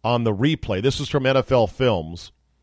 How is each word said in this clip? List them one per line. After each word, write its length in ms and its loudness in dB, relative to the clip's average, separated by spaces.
on 200 0
the 100 0
replay. 480 -2
This 180 0
is 80 -8
from 160 -2
N 140 2
F 120 -2
L 160 4
Films 640 -2